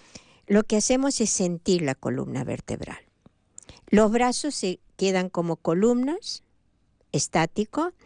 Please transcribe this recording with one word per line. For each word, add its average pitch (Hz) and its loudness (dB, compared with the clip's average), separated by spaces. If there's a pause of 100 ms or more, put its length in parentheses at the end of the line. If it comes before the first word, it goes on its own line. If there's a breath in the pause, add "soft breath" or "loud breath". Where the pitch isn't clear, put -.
(460 loud breath)
lo 208 4
que 214 0
hacemos 262 2
es 214 2
sentir 175 0
la 135 0
columna 131 -4
vertebral. - -8 (880 loud breath)
Los 208 6
brazos 247 0
se 180 -4 (180)
quedan 185 0
como 170 -2
columnas, 247 0 (640)
estático, 208 -2 (140 loud breath)